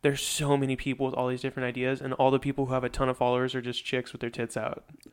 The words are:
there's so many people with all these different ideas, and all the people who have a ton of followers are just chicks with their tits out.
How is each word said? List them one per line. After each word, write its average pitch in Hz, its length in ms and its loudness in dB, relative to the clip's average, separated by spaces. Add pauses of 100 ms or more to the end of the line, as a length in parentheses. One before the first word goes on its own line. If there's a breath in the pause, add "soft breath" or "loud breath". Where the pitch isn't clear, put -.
there's 139 180 2
so 143 360 2
many 135 180 0
people 131 320 -2
with 131 80 -4
all 127 140 0
these 127 120 -2
different 131 280 -4
ideas, 127 320 0
and 131 140 -4
all 131 180 6
the 135 80 4
people 139 260 0
who 127 80 -2
have 127 80 2
a 127 60 -2
ton 131 200 0
of 127 80 0
followers 123 380 2
are 127 80 -2
just 120 220 -6
chicks 127 260 -2
with - 100 -12
their 120 100 -4
tits 117 260 -6
out. 113 260 -4 (300)